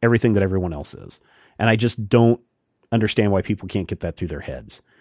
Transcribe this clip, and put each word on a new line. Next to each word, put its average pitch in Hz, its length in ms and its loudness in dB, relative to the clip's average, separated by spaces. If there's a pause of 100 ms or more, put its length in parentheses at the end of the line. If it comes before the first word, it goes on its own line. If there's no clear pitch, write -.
everything 117 320 4
that 98 80 4
everyone 92 300 -2
else 73 220 -10
is. - 260 -18 (380)
And 110 100 2
I 110 80 4
just 110 320 -2
don't 117 320 6 (520)
understand 107 400 2
why 95 100 2
people 98 260 -6
can't 92 200 -4
get 90 120 -8
that 85 160 -6
through 87 120 -6
their 73 120 -8
heads 64 400 -14 (200)